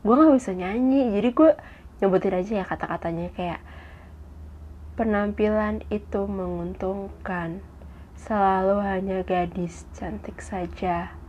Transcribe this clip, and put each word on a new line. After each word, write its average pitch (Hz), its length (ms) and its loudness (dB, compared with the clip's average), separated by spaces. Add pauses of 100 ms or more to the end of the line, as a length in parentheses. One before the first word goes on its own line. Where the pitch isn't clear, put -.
Gue 220 160 4
nggak 294 240 8
bisa 190 160 -4
nyanyi, 240 640 2
jadi 226 160 4
gue 311 160 10 (480)
nyebutin 190 320 4
aja 185 280 -2
ya 185 40 -2
kata-katanya, 170 720 -4
kayak, 175 240 -6 (1400)
"Penampilan 214 960 0
itu 208 320 -4
menguntungkan, 185 1400 -6 (560)
selalu 196 640 2
hanya 190 400 -2
gadis 180 720 -2
cantik - 480 -10
saja 180 720 -4 (160)